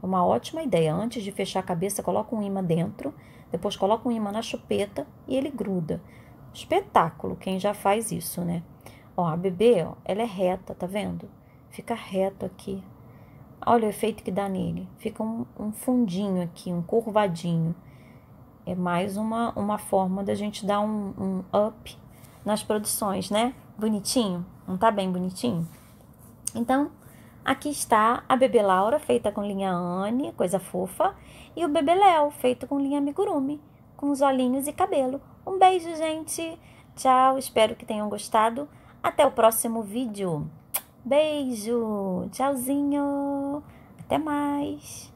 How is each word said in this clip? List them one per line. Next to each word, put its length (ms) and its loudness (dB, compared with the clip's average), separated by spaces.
É 40 -6
uma 200 2
ótima 360 0
ideia. 300 2
Antes 300 -4
de 80 -6
fechar 300 -4
a 20 -6
cabeça, 400 -2
coloca 320 -2
um 80 -2
imã 220 -4
dentro, 500 -2
depois 260 -4
coloca 320 0
um 40 0
imã 200 -2
na 100 -4
chupeta 640 -4
e 80 -2
ele 140 -2
gruda. 520 -4
Espetáculo 840 0
quem 240 -4
já 120 0
faz 380 0
isso, 320 -6
né? 220 -4
Ó, 80 0
a 120 0
bebê, 520 4
ó, 60 -10
ela 180 -2
é 40 -2
reta, 480 -2
tá 120 -6
vendo? 440 -6
Fica 240 -8
reto 500 -4
aqui. 380 -10
Olha 220 4
o 40 2
efeito 340 -4
que 80 -4
dá 160 -2
nele. 400 -4
Fica 240 -8
um, 240 -6
um 140 -6
fundinho 720 0
aqui, 300 -8
um 100 -2
curvadinho. 880 0
É 80 -6
mais 420 -2
uma, 400 -2
uma 220 -2
forma 440 0
da 120 0
gente 300 -6
dar 160 2
um, 380 -2
um 260 -4
up 300 -10
nas 180 0
produções, 680 -2
né? 240 0
Bonitinho? 680 0
Não 100 -4
tá 140 4
bem 200 -2
bonitinho? 580 -2
Então, 380 0
aqui 240 -2
está 600 2
a 80 6
bebê 260 6
Laura, 380 4
feita 320 0
com 100 -4
linha 300 -2
Anne, 600 -2
coisa 280 0
fofa. 540 -2
E 80 -2
o 40 0
bebê 260 4
Léo, 360 6
feito 380 -2
com 100 -2
linha 200 0
amigurumi, 600 0
com 140 -2
os 100 0
olhinhos 480 2
e 40 -8
cabelo. 480 0
Um 140 -4
beijo, 380 4
gente. 640 -4
Tchau, 440 6
espero 360 2
que 100 -16
tenham 240 -4
gostado. 600 0
Até 240 4
o 60 4
próximo 500 4
vídeo. 680 -4
Beijo, 1300 0
tchauzinho, 1300 0
até 200 -2
mais. 960 -4